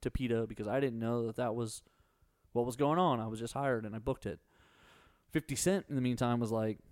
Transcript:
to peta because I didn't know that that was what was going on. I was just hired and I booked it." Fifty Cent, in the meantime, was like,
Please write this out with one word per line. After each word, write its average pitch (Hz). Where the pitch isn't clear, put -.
to -
peta 113
because 107
I 127
didn't 127
know 117
that 110
that 120
was 113
what 120
was 120
going 143
on. 156
I 113
was 110
just 117
hired 131
and 104
I 110
booked 123
it." 85
Fifty 143
Cent, 185
in 143
the 135
meantime, 120
was 113
like, 110